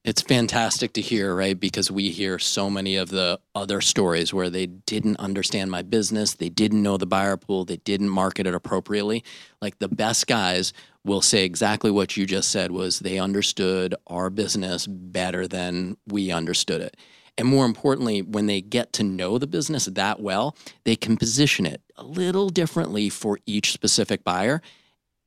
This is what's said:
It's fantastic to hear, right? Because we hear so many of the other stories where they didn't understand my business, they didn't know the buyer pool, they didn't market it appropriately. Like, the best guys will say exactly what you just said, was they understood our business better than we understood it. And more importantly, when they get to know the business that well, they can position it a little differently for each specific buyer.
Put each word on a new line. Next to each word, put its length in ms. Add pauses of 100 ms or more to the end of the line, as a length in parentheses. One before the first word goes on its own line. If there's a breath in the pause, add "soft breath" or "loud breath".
It's 180
fantastic 720
to 80
hear, 320
right? 240
Because 320
we 200
hear 280
so 320
many 280
of 120
the 300 (160)
other 240
stories 540
where 160
they 160
didn't 520
understand 540
my 100
business, 520
they 160
didn't 340
know 140
the 80
buyer 320
pool, 260
they 140
didn't 320
market 360
it 80
appropriately. 680 (380 loud breath)
Like, 180
the 80
best 400
guys 460 (320 loud breath)
will 160
say 240
exactly 440
what 280
you 80
just 260
said, 200
was 280
they 180
understood 800 (120)
our 220
business 580
better 600
than 480 (100)
we 260
understood 500
it. 160 (400 soft breath)
And 100
more 180
importantly, 560
when 260
they 140
get 320
to 100
know 340
the 100
business 380
that 340
well, 360 (280 loud breath)
they 140
can 200
position 480
it 160 (140)
a 80
little 460
differently 600
for 360
each 260
specific 540
buyer. 360 (640 soft breath)